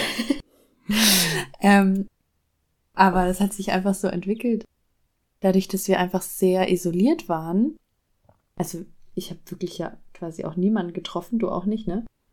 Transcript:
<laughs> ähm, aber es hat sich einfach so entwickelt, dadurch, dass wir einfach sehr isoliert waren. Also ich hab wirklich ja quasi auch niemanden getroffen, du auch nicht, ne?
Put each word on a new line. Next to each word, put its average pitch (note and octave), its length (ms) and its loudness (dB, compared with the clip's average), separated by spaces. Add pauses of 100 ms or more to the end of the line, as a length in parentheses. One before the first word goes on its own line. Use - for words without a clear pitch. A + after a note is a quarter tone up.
(880)
<laughs> F#3+ 720 0
ähm, G3 480 6 (840)
aber F#3 340 4
es F#3 140 -2
hat G3 120 0
sich - 180 -4
einfach F#3+ 240 2
so F#3+ 120 -4
entwickelt, A3 580 -2 (760)
dadurch, F#3+ 280 2
dass F#3+ 200 -6
wir F#3+ 120 2
einfach F#3 220 -2
sehr F#3 500 0
isoliert F#3 560 0
waren. F3+ 480 -2 (800)
Also E3+ 300 -6 (300)
ich F3+ 160 -8
hab D#3+ 60 -12 (120)
wirklich - 280 -10
ja - 200 -8 (160)
quasi E3 320 -10
auch D#3+ 100 -8
niemanden F3+ 380 0
getroffen, F3+ 460 -6
du F3+ 100 -2
auch F3+ 160 -4
nicht, G#3+ 220 -4
ne? G#3+ 180 -4 (280)